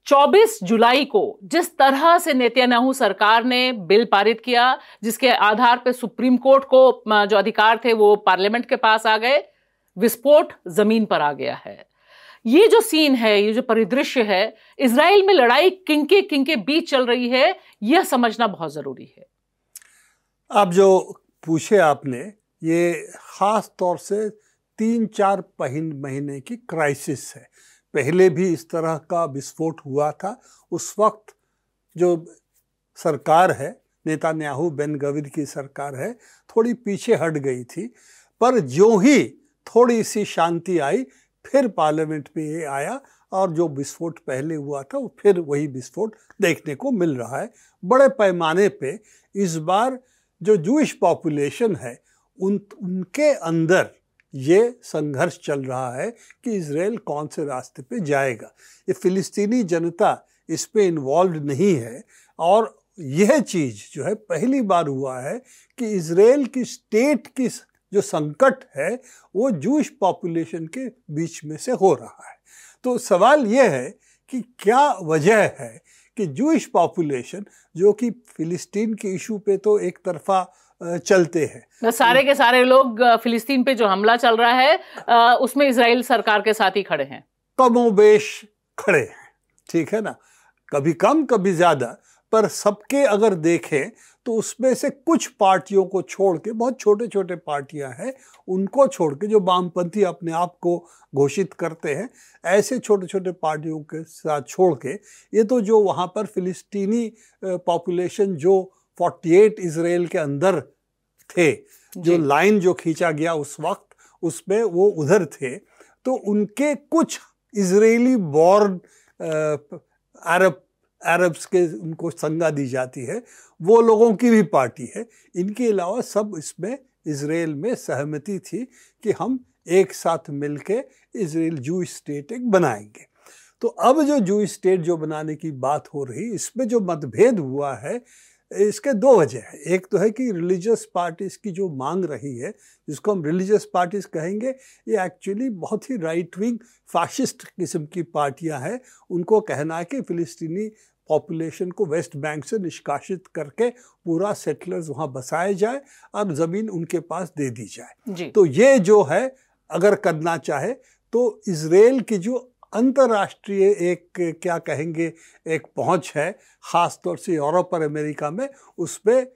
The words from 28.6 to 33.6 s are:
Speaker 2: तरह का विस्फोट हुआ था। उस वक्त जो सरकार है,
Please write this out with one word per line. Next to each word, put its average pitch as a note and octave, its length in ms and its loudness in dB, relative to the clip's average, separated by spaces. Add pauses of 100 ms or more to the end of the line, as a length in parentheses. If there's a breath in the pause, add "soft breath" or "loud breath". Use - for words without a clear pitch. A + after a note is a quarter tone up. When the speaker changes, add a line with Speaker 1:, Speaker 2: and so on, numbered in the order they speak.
Speaker 2:
तरह D#3+ 260 -4
का E3+ 280 -6
विस्फोट D#3 600 -8
हुआ D3 260 -2
था। G3+ 280 -10 (320 soft breath)
उस - 260 -8
वक्त - 360 -2 (640)
जो F3 380 0 (640)
सरकार E3 540 2
है, C#3 300 -8 (260)